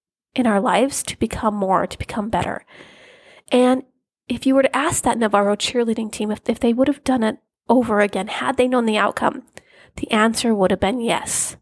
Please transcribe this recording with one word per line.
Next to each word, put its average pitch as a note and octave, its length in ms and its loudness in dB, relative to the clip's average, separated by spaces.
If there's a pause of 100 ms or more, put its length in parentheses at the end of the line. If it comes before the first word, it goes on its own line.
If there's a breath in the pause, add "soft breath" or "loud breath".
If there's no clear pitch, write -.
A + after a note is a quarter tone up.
(340)
in B3 120 0
our G3+ 140 4
lives A#3+ 440 0
to - 140 -10
become A3 360 -2
more, F#3+ 320 0
to - 120 -14
become G#3 300 -8
better? - 380 -4 (880 loud breath)
And B3+ 320 4 (440)
if A#3+ 180 -4
you C4 80 4
were C4+ 80 6
to - 140 0
ask D4 280 -2
that A#3+ 140 0
Navarro G#3 380 2
cheerleading A3+ 560 -2
team G#3+ 180 -4
if, G#3 160 -6
if A#3+ 140 -4
they A#3 120 2
would B3+ 140 2
have C#4+ 160 -2
done C4 200 0
it A3 160 0 (300)
over A#3 320 4
again, G3+ 280 0
had C4 280 -4
they B3+ 120 2
known B3 180 0
the G#3+ 120 2
outcome, - 460 -2 (520 loud breath)
the - 140 -8
answer A3+ 440 2
would F#3+ 160 2
have F#3+ 100 0
been G#3+ 200 0
yes. - 600 -4